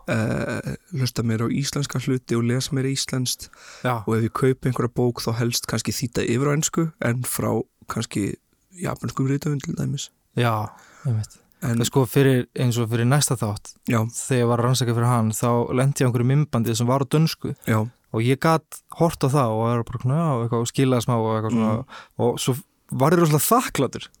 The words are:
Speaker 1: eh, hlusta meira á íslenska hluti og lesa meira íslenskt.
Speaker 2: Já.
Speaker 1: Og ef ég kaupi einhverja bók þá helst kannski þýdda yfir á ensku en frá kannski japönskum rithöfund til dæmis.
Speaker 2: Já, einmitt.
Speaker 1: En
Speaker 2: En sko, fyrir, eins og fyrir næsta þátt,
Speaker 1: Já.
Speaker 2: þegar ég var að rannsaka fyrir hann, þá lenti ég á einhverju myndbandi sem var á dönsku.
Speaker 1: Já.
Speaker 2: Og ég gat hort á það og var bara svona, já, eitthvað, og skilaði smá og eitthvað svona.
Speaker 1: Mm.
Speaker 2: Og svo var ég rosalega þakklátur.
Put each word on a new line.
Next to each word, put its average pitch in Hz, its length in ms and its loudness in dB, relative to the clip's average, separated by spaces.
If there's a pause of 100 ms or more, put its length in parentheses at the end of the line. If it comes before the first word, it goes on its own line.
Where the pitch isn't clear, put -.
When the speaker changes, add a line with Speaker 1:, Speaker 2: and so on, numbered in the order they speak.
Speaker 1:
eh, 123 680 -2 (180)
hlusta 127 300 -2
meira 113 240 0
á - 20 -2
íslenska 139 540 -4
hluti 127 340 -2
og 117 60 2
lesa 120 320 -2
meira 131 160 -2
íslenskt. - 580 -4 (340)
Speaker 2:
Já. 120 220 -2
Speaker 1:
Og 113 120 2
ef 113 100 2
ég - 60 -4
kaupi 131 360 2
einhverja 123 240 -2
bók 123 300 0
þá 113 160 -2
helst 120 280 -2
kannski 113 280 -4
þýdda - 320 -2
yfir 131 220 2
á 147 80 2
ensku 160 340 0 (100)
en 120 220 0
frá 110 380 -2 (260)
kannski - 480 -4 (380)
japönskum 139 560 -4
rithöfund 143 340 -2
til 170 140 -6
dæmis. 135 320 -6 (260)
Speaker 2:
Já, 113 340 0 (360)
einmitt. 110 340 -4 (220)
Speaker 1:
En 117 180 -2
Speaker 2:
En 117 60 0
sko, 135 200 2
fyrir, 135 420 2 (120)
eins 123 180 2
og 117 140 0
fyrir 117 160 0
næsta 139 320 2
þátt, 104 320 -4 (160)
Speaker 1:
Já. 117 160 2
Speaker 2:
þegar 123 380 -2
ég 120 80 4
var 117 100 2
að 120 60 2
rannsaka 123 320 2
fyrir 117 100 2
hann, 117 240 2
þá 120 400 0
lenti 139 320 2
ég - 0 -
á 127 60 4
einhverju 120 180 2
myndbandi 127 480 0
sem 120 120 0
var 131 120 2
á 135 80 0
dönsku. - 480 0 (100)
Speaker 1:
Já. 110 220 2 (240)
Speaker 2:
Og 113 100 -2
ég 131 180 2
gat 160 420 0 (180)
hort 165 240 2
á 139 80 2
það 135 220 2
og 110 100 0
var 117 200 2
bara - 200 -8
svona, 131 160 0
já, 147 240 0
eitthvað, 117 160 0
og 120 80 -2
skilaði 131 380 2
smá 123 100 0
og 110 220 0
eitthvað 110 180 -2
svona. 110 160 2
Speaker 1:
Mm. 120 140 -2 (340)
Speaker 2:
Og 117 200 2
svo - 140 0 (380)
var 131 200 2
ég 175 120 6
rosalega 151 240 2
þakklátur. 160 560 0 (160)